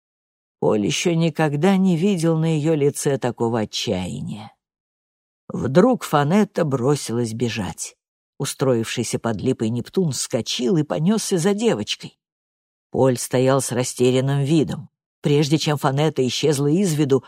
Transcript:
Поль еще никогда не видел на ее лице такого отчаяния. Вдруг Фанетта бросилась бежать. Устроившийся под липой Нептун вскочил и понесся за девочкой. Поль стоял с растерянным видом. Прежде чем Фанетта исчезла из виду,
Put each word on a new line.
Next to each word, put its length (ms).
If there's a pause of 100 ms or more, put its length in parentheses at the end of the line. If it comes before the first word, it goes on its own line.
(580)
Поль 280
еще 280
никогда 600
не 200
видел 420
на 180
ее 180
лице 440
такого 420
отчаяния. 960 (920)
Вдруг 560
Фанетта 600
бросилась 680
бежать. 640 (420)
Устроившийся 800
под 240
липой 260
Нептун 440
вскочил 680
и 40
понесся 540
за 160
девочкой. 680 (720)
Поль 260
стоял 440
с 120
растерянным 720
видом. 480 (320)
Прежде 360
чем 180
Фанетта 500
исчезла 400
из 280
виду, 340